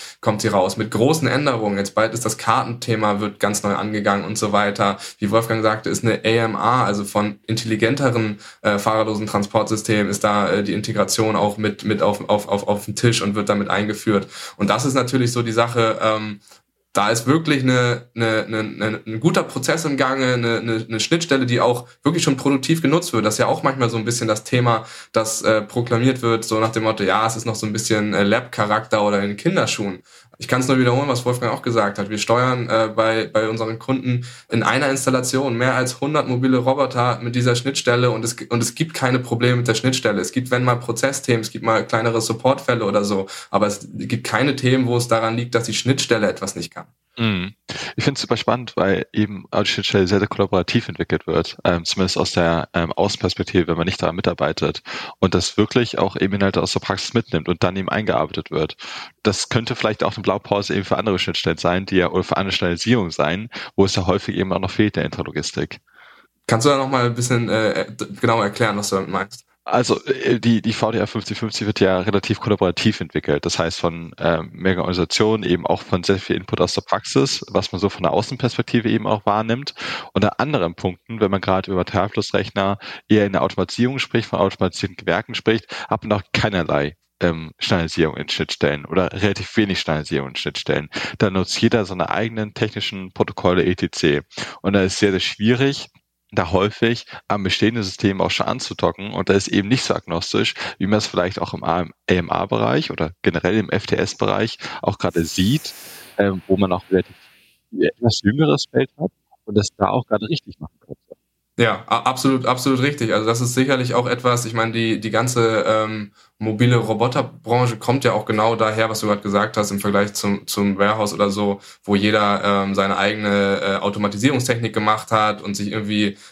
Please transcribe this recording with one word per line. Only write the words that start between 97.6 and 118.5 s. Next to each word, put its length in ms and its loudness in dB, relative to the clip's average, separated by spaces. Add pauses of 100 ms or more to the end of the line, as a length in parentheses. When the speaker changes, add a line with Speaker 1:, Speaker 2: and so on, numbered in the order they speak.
Speaker 2:
System 360 0
auch 120 0
schon 140 -2
anzudocken. 640 -4
Und 160 -2
da 60 6
ist 120 2
eben 220 0
nicht 160 2
so 100 0
agnostisch, 600 -2 (240)
wie 100 -2
man 100 4
es 80 0
vielleicht 340 -2
auch 140 -4
im 80 -8
A 200 0
M, 100 -10 (160)
A 40 4
M 180 2
A-Bereich 600 0
oder 220 -4 (100)
generell 340 0
im 140 0
F 160 -2
T 80 -2
S-Bereich 640 0 (240)
auch 160 0
gerade 260 0
sieht, 480 0 (460)
ähm, 300 0
wo 80 4
man 160 2
auch 180 -2
relativ 240 2 (640)
etwas 460 0
jüngeres 440 2
Feld 220 0 (100)
hat 120 -4 (320)
und 120 -6
das 120 2 (100)
da 120 -2
auch 180 -2
gerade 200 -2
richtig 300 -8
machen 220 -16
könnte. 200 -20 (560)
Speaker 1:
Ja, 300 0
a-, 140 0
absolut, 460 0
absolut 360 2
richtig. 320 0
Also 120 0
das 140 2
ist 140 0
sicherlich 400 2
auch 140 0
etwas, 360 0
ich 100 -8
meine, 180 0
die, 260 0
die 120 -6
ganze, 580 2
ähm, 420 0 (300)
mobile 360 2
Roboterbranche 1000 0
kommt 260 0
ja 100 4
auch 140 -2
genau 300 2